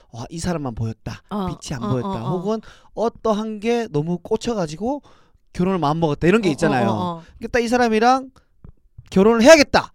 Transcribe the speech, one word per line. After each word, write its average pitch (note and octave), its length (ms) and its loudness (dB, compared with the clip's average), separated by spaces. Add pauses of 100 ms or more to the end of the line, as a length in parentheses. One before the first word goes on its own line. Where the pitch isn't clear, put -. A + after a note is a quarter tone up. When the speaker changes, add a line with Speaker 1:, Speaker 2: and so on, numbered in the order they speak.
(120)
Speaker 1:
"와, A#2 180 -14
이 E3+ 80 -14
사람만 D#3+ 380 -6
보였다. A2+ 560 -10
Speaker 2:
어, G3 160 -6
Speaker 1:
빛이 - 280 -10
안 A#2+ 80 -10
Speaker 2:
어, G#3 60 -6
Speaker 1:
보였다." C3 200 -4
Speaker 2:
어, F#3 180 -8
어. F#3 100 -4
Speaker 1:
혹은 G#3 240 -6 (320)
어떠한 A3 680 -4
게 A#3 300 -4
너무 D#3+ 300 -4
꽂혀가지고 A3 840 -6 (520)
결혼을 F#3 260 0
마음먹었다 D3+ 480 0
이런 G#3+ 160 4
게 F#3 60 0
Speaker 2:
어, - 20 2
어, - 20 -4
Speaker 1:
있잖아요. C3+ 360 0
Speaker 2:
어, - 40 -2
어. E3 300 -6 (160)
Speaker 1:
그러니까 A#3 180 -6
딱 A#3 60 0
이 A#3 40 -4
사람이랑 A#3+ 640 2 (800)
결혼을 A3 320 4
해야겠다 C#4 540 6